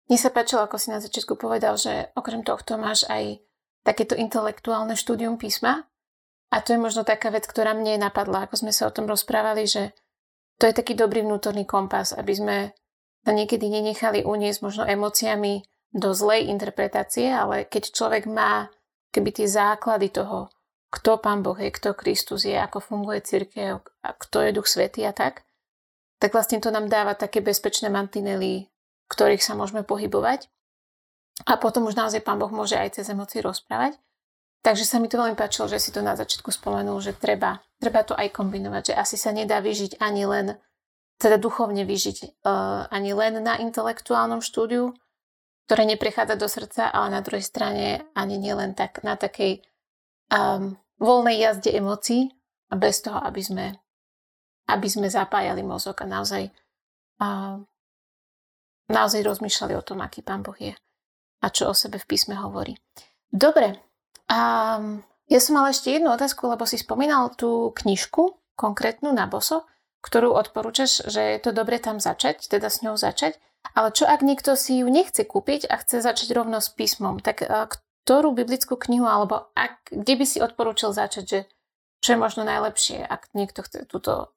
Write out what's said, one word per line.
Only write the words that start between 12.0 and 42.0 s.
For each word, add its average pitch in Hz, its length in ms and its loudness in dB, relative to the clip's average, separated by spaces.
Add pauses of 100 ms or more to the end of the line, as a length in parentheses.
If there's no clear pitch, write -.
aby 202 240 -2
sme 208 200 -2 (680)
sa 220 80 4
niekedy 214 320 0
nenechali 214 560 0
uniesť 208 400 -2
možno 208 240 -4
emóciami 208 800 0 (240)
do 196 240 0
zlej 208 400 2
interpretácie, 208 800 -2
ale 208 320 0
keď - 240 -4
človek 220 400 -2
má 214 400 0 (440)
keby 208 160 2
tie 208 180 0
základy 208 600 2
toho, 190 400 -6 (400)
kto 220 320 2
Pán 202 240 0
Boh 185 120 -2
je, 202 120 -4
kto 196 240 -2
Kristus 202 560 -2
je, 202 80 0
ako 202 240 -2
funguje 208 400 -4
cirkev, 196 640 -4 (160)
a - 120 -6
kto - 280 -2
je - 160 4
Duch 202 80 -2
Svätý 190 400 0
a 202 80 -2
tak, - 320 -4 (720)
tak 208 160 2
vlastne 226 240 2
to 214 160 -2
nám 214 160 -2
dáva 208 240 2
také 202 320 -2
bezpečné 202 480 0
mantinely, 196 800 -4 (320)
v - 40 -16
ktorých 208 320 4
sa 220 120 0
môžeme 208 320 -6
pohybovať. 208 640 -2 (1000)
A 226 80 6
potom 226 320 0
už 208 80 -4
naozaj 220 240 0
Pán - 160 -2
Boh 202 120 -2
môže 214 280 -2
aj 196 240 -4
cez 202 80 -8
emócie 202 320 -6
rozprávať. 220 560 -4 (640)
Takže 214 240 4
sa 254 140 2
mi 226 100 -2
to 233 80 2
veľmi 226 160 0
páčilo, 208 320 -2
že 208 140 -4
si - 100 -4
to 208 80 -6
na 208 160 0
začiatku - 320 -6
spomenul, 202 560 -4
že 196 80 -6
treba, 196 480 0 (220)
treba 220 260 2
to - 80 -2
aj 202 160 -2
kombinovať, 196 640 -4
že - 20 -2
asi 202 240 0
sa 214 160 0
nedá 214 240 0
vyžiť 202 400 -2
ani 208 240 0
len, 202 320 0 (640)
teda 214 160 8
duchovne 208 480 0
vyžiť, 196 400 -2